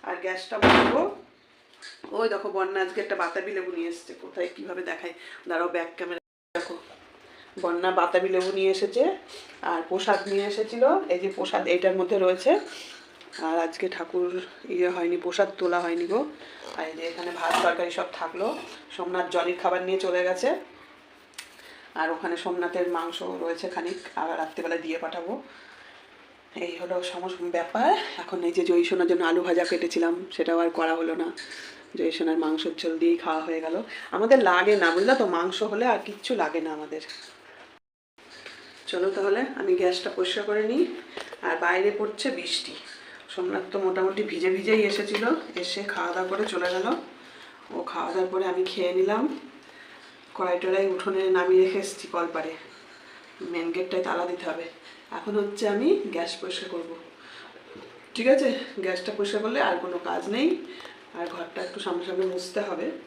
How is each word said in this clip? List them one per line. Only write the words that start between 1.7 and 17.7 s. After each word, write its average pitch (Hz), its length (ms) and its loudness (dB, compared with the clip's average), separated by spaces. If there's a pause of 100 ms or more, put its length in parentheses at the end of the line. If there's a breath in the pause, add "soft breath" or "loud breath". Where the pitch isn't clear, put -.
ওই 226 140 0
দেখো, 202 240 -4
বন্যা 190 280 0
আজকে 180 200 -4
একটা 196 180 -2
বাতাবি 185 340 -2
লেবু 185 200 -4
নিয়ে 170 160 -2
এসেছে। - 200 -12 (100)
কোথায় 180 340 -4
কীভাবে 180 340 -8
দেখাই, 165 220 -6 (360 loud breath)
দাঁড়াও, 170 260 0
ব্যাক 170 240 -2
ক্যামেরা। 175 220 -6 (380)
দেখো, 170 160 -8 (920 loud breath)
বন্যা 175 340 2
বাতাবি 180 360 4
লেবু 185 240 2
নিয়ে 190 180 4
এসেছে, 208 260 2 (680 loud breath)
আর 170 100 0 (100)
প্রসাদ 190 300 2 (100)
নিয়ে 196 220 2
এসেছিল। 226 320 2 (300)
এই 180 80 0
যে 196 140 -2
প্রসাদ - 260 0 (120)
এইটার 185 260 4
মধ্যে 185 240 2
রয়েছে। 185 260 4 (960 loud breath)
আর 165 80 2 (100)
আজকে 175 200 -4 (100)
ঠাকুর 180 340 -2 (460)
ইয়ে 180 200 4
হয়নি, 175 280 2
প্রসাদ 185 240 2 (100)
তোলা 175 260 2
হয়নি 170 280 0
গো। 233 80 2 (560 loud breath)
আর 160 140 -6
এই 160 80 -12
যে 165 120 -8
এখানে 175 200 -8 (100)
ভাত 170 140 2 (100)
তরকারি 175 340 2